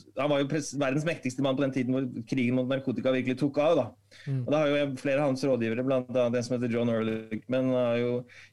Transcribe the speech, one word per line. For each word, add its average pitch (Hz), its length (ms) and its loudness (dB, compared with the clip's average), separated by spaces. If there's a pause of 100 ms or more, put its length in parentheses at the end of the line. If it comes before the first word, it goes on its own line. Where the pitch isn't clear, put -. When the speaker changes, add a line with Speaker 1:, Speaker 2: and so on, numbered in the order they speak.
(180)
Speaker 1:
han 139 120 0
var 143 100 2
jo 139 80 0
pres-, 143 320 -4
verdens 139 240 0
mektigste 135 400 -4
mann 135 140 2
på 143 80 2
den 131 60 0
tiden 131 200 0
hvor 135 140 0 (200)
krigen 127 300 0
mot 127 120 2
narkotika 131 440 -2
virkelig 127 260 0
tok 143 220 -2
av, 160 160 4
da. 120 120 2 (380)
Speaker 2:
Mm. 135 200 -4
Speaker 1:
Og 131 60 -2
da 151 100 4
har 147 100 4
jo 147 140 2 (100)
flere 139 240 0
av 147 80 2
hans 131 160 0
rådgivere, 117 400 0
blant 131 320 0
annet 120 200 2
en 120 80 0
som 123 120 -2
heter 120 160 -2
John 117 160 0
Ehrlichman, 110 880 -2
har 120 240 2
jo 123 260 -2 (280)